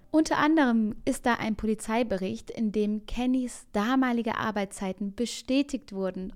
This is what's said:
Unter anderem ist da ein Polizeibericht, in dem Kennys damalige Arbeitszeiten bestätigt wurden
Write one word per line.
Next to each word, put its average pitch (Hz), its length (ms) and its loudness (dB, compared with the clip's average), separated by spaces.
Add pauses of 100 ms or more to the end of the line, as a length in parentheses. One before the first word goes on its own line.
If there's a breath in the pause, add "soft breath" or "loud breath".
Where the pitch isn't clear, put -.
Unter 320 300 4
anderem 247 560 4 (100)
ist 262 220 0
da 233 80 4
ein 214 200 -2
Polizeibericht, 220 960 -2
in 220 220 -2
dem 208 340 0
Kennys 254 680 -2
damalige 240 680 0
Arbeitszeiten 196 760 -4
bestätigt 262 800 -2
wurden 190 420 -4